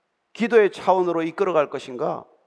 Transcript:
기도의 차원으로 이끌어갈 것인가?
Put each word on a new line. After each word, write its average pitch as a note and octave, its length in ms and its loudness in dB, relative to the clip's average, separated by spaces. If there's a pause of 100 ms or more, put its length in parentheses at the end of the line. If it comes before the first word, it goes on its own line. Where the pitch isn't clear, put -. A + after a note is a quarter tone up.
(340)
기도의 G#3+ 360 4
차원으로 F3+ 520 0
이끌어갈 D#3+ 480 -2
것인가? C3+ 540 -8 (220)